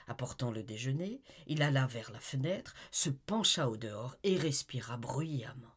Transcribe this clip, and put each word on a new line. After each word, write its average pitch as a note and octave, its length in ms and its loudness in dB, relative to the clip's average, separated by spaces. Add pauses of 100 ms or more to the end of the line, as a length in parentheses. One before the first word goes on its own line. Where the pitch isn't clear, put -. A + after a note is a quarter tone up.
apportant - 460 -4
le A2 100 -4
déjeuner, C3+ 600 -4 (240)
il D3+ 160 2
alla C3+ 240 4
vers A#2 240 -6
la G#2+ 80 -12
fenêtre, E3 560 -2 (160)
se - 180 4
pencha F3+ 580 2
au A2 80 0
dehors A2 460 -6
et F#3+ 160 6
respira C3+ 600 0
bruyamment. C3 800 -4